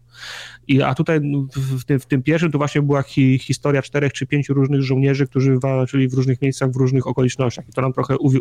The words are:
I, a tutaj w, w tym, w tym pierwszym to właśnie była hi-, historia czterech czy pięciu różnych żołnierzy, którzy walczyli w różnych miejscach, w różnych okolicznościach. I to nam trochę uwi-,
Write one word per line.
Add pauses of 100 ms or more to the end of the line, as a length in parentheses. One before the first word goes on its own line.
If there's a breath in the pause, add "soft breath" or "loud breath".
(680 loud breath)
I,
a
tutaj (360)
w,
w
tym,
w
tym
pierwszym
to
właśnie
była
hi-,
historia
czterech
czy
pięciu
różnych
żołnierzy,
którzy
walczyli
w
różnych
miejscach,
w
różnych
okolicznościach.
I
to
nam
trochę
uwi-,